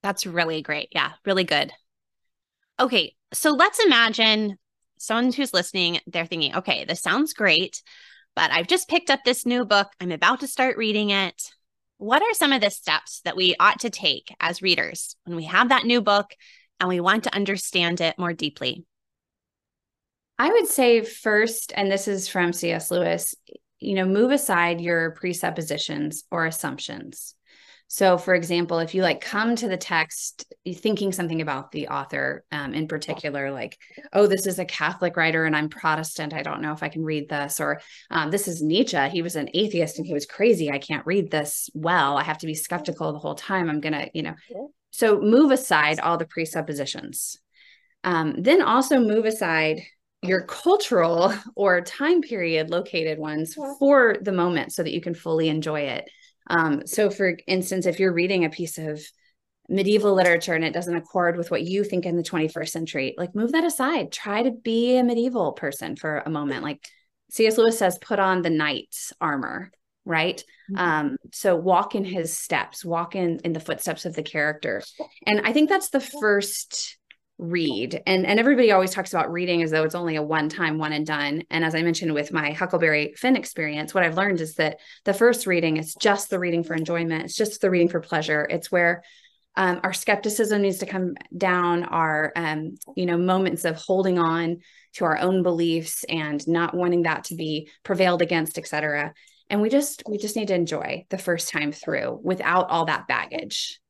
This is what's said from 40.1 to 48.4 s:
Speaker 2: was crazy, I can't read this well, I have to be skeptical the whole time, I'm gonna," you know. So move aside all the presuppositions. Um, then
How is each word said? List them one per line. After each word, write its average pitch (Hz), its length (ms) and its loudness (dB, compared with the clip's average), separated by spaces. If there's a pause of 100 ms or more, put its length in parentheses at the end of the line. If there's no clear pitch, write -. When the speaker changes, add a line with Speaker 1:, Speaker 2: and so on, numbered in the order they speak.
Speaker 2:
was 147 140 -4
crazy, 190 440 2
I 139 60 -2
can't 147 300 -6
read 180 240 0
this - 420 -4
well, 156 460 2
I 143 60 0
have 156 140 -4
to 165 80 -10
be 156 60 -4
skeptical 160 580 -6
the 147 80 -8
whole 151 180 -8
time, 185 340 -2
I'm 151 100 -2
gonna," 147 320 -4
you 160 100 -6
know. 156 120 -8 (560)
So 214 280 4
move 254 320 8
aside 160 480 2
all 170 200 0
the 165 80 -4
presuppositions. 156 1120 -8 (680)
Um, 160 320 0
then 277 240 6